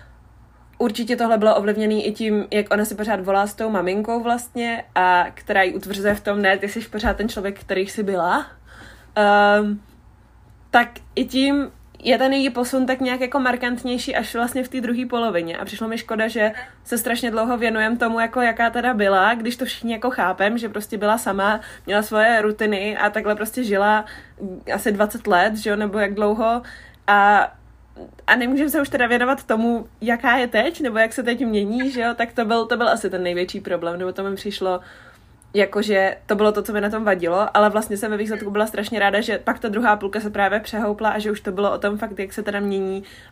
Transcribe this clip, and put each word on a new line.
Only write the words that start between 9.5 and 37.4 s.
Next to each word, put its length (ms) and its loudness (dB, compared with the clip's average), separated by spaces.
tak 180 6
i 100 0
tím 460 0
je 140 4
ten 140 4
její 180 2
posun 360 0
tak 140 -2
nějak 200 -2
jako 200 0
markantnější 760 -2
až 180 -4
vlastně 300 -2
v 40 -8
té 120 -6
druhé 260 -2
polovině. 520 -2
A 60 -8
přišlo 240 -8
mi 100 -6
škoda, 300 -2
že 240 0
se 140 -4
strašně 320 -2
dlouho 260 0
věnujem 400 0
tomu, 240 0
jako 200 0
jaká 300 2
teda 240 0
byla, 400 4
když 220 -4
to 80 -6
všichni 280 -6
jako 180 -2
chápem, 480 0
že 100 -4
prostě 300 -8
byla 200 2
sama, 420 0
měla 160 2
svoje 400 4
rutiny 540 0
a 140 2
takhle 240 -2
prostě 300 -4
žila 400 2
asi 180 0
dvacet 340 -2
let, 300 4
že 140 -4
jo, 60 0
nebo 220 -2
jak 160 0
dlouho. 480 0
A, 460 6
a 100 6
nemůžem 340 0
se 100 2
už 80 -2
teda 180 2
věnovat 380 0
tomu, 420 0
jaká 360 2
je 100 0
teď, 340 0
nebo 180 -2
jak 140 2
se 100 -4
teď 240 -2
mění, 440 0
že 100 -4
jo, 140 -2
tak 180 -4
to 120 -2
byl, 220 0
to 100 0
byl 120 0
asi 220 0
ten 120 -4
největší 380 -4
problém, 380 -4
nebo 140 -4
to 100 -8
mi 140 -4
přišlo, 440 -4
jakože 640 2
to 80 0
bylo 180 4
to, 100 -2
co 100 -8
mi 80 -2
na 100 -2
tom 140 -4
vadilo, 520 2